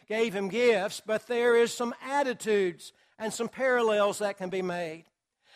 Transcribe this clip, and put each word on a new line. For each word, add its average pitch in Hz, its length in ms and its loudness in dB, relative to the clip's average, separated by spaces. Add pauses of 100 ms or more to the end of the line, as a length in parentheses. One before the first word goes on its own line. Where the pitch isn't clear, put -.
gave 220 260 0
him 196 140 -2
gifts, 214 560 2
but 214 220 -2
there 240 280 2
is 233 180 4
some 240 220 -4 (100)
attitudes 220 840 -2 (260)
and 214 160 -6
some 233 140 -4
parallels 226 720 2
that 202 180 -2
can 185 120 -8
be 190 120 -4
made. 175 440 -6 (500)